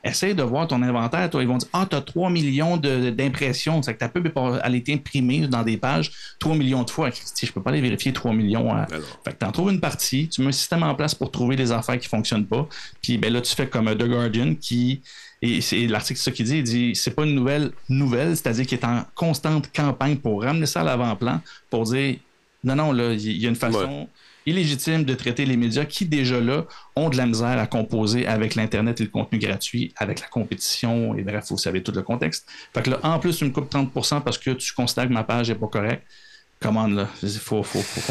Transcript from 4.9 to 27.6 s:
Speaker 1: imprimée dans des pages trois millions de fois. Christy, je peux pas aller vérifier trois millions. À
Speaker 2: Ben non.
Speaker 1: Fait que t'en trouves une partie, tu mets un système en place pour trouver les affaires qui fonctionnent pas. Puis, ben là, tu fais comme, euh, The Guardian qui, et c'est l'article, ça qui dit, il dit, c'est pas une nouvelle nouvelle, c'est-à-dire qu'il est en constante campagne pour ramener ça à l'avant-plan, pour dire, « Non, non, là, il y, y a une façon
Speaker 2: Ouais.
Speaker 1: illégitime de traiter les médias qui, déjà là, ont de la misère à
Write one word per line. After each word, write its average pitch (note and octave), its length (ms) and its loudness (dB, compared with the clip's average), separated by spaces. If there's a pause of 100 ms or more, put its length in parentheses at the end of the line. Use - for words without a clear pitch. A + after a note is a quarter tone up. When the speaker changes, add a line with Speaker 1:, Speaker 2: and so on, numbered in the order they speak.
Speaker 1:
imprimée D3 580 2
dans A#2+ 140 2
des A2 160 0
pages D3+ 340 0 (260)
trois D#3 160 0
millions C3 280 2
de A#2+ 80 -4
fois. D3 200 0
Christy, - 360 -8
je - 60 -6
peux F#2+ 100 -6
pas A#2+ 80 -2
aller D3 100 2
vérifier C3 320 0
trois A#2 220 0
millions. A2+ 360 2
À G#2+ 140 2
Speaker 2:
Ben D#2 140 -6
non. D#2 60 -8 (200)
Speaker 1:
Fait - 80 -2
que - 60 -10
t'en - 120 -2
trouves F3 220 2
une F3+ 80 2
partie, D3 480 0
tu - 140 -2
mets C3+ 60 2
un C#3 40 0
système E3 300 0
en D3 120 2
place C#3 200 0
pour B2+ 180 -4
trouver C3 240 2
les B2+ 160 2
affaires A#2+ 260 0
qui - 80 -6
fonctionnent G#2+ 400 0
pas. C3 220 0 (340)
Puis, A#2+ 140 0
ben A2 160 2
là, A#2+ 80 2
tu - 140 -2
fais C3+ 120 0
comme, A2+ 220 0
euh, A2 60 2
The A2+ 120 0
Guardian A#2+ 540 2
qui, B2 400 0 (400)
et A2+ 220 0
c'est A#2+ 240 0
l'article, G#2+ 340 -2
ça C#3 120 0
qui A#2 120 -2
dit, C#3 140 0
il C#3+ 60 0
dit, A#2+ 300 0
c'est - 200 -2
pas D3+ 100 0
une D3+ 100 2
nouvelle C#3 360 2 (180)
nouvelle, C3+ 480 2
c'est-à-dire B2 300 0
qu'il C3 120 -2
est B2+ 60 -2
en A#2+ 300 0
constante D#3 600 0
campagne C#3+ 420 0
pour G#2+ 260 -2
ramener D3+ 240 0
ça E3 160 -2
à - 20 0
l'avant-plan, B2 560 0 (300)
pour A2+ 140 2
dire, « C3 320 0 (480)
Non, C3 120 2
non, D3+ 160 4
là, A#2+ 220 2
il G#2+ 80 0
y, G#2+ 160 -2
y A2 80 0
a - 20 4
une A#2 80 4
façon A2+ 220 2 (240)
Speaker 2:
Ouais. - 60 -12 (440)
Speaker 1:
illégitime D#3+ 520 2
de C3 100 0
traiter A#2+ 300 -2
les C3 140 2
médias A#2+ 260 2
qui, F3+ 220 -4
déjà B2+ 340 2
là, C3+ 240 2 (300)
ont D#3 160 2
de B2+ 80 2
la B2+ 80 2
misère A#2+ 320 2
à G#2+ 80 2